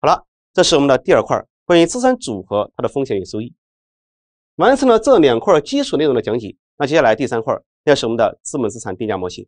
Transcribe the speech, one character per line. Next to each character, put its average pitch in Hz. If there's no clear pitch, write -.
好 151
了， 170
这 180
是 165
我 139
们 143
的 135
第 175
二 120
块 113
儿， -
关 175
于 170
资 240
产 254
组 104
合 104
它 127
的 120
风 139
险 110
与 92
收 107
益。 117
完 233
成 262
了 226
这 254
两 127
块 190
儿 151
基 277
础 160
内 147
容 143
的 113
讲 110
解， 107
那 143
接 139
下 160
来 220
第 139
三 113
块 127
儿， -
那 147
是 135
我 113
们 117
的 110
资 -
本 110
资 117
产 95
定 107
价 101
模 92
型。 92